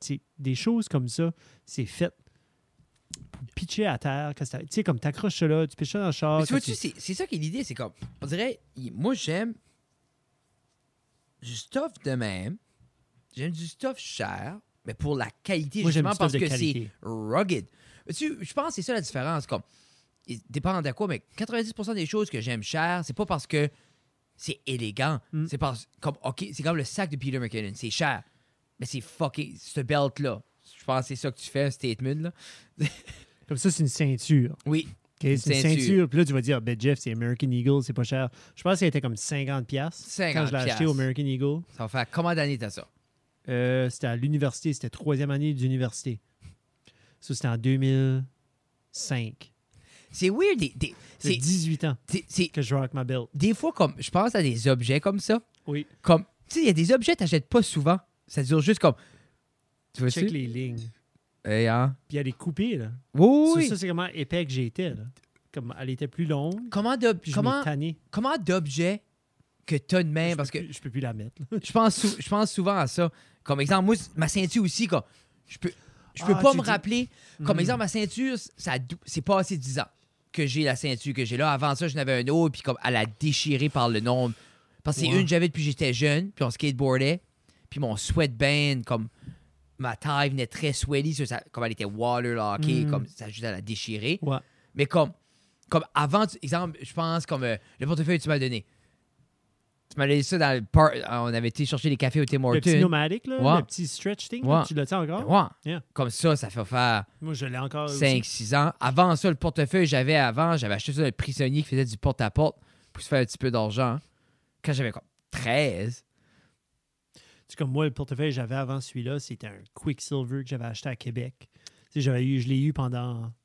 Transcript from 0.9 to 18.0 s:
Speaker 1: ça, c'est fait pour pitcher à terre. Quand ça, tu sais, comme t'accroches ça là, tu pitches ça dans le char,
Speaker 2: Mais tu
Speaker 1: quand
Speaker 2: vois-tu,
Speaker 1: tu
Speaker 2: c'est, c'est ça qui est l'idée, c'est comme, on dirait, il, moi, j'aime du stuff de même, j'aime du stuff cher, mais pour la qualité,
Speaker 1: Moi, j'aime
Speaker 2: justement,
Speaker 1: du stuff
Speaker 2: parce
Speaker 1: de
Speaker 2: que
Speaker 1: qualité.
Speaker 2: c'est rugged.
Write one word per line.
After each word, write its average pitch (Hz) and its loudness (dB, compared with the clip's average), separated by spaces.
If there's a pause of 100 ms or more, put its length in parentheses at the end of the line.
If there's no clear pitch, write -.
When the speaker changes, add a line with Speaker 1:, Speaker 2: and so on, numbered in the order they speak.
Speaker 1:
ça, 165 0 (340)
c'est - -6
fait 170 -4 (1160)
pour - -16 (140)
pitcher 208 -2
à 139 0
terre. 143 -4
Quand 143 -4
ça, 127 -10
tu - -14
sais, 214 0
comme 131 0
t'accroches 160 -2
ça 165 4
là, 156 4
tu 147 -8
pitches - -4
ça 208 -2
dans 202 0
le 165 0
char, 156 2
Speaker 2:
Mais 156 2
tu - -4
Speaker 1:
quand - 2
Speaker 2:
vois-tu, - -4
Speaker 1:
tu 110 -4
Speaker 2:
c'est, - -6
c'est - -8
ça 349 -6
qui - -6
est 165 -2
l'idée, 165 -4
c'est 143 -10
comme, 110 -8 (280)
on - -10
dirait, 214 -4 (160)
il, 127 -10
moi, 170 -2
j'aime 202 -4 (1900)
du 120 -12
stuff 285 -6 (120)
de 139 -4
même, 110 -4 (800)
j'aime 151 -6
du 165 -8
stuff 262 -8
cher, 101 -8 (260)
mais - -10
pour 147 -4
la 117 -4 (140)
qualité, 170 -4
Speaker 1:
Moi, 170 4
j'aime 151 4
Speaker 2:
justement, - 0
Speaker 1:
du 208 0
stuff - -8
Speaker 2:
parce 156 2
Speaker 1:
de 139 2
Speaker 2:
que 180 2
Speaker 1:
qualité. 139 -2 (100)
Speaker 2:
c'est - -12
rugged. 113 -2 (500)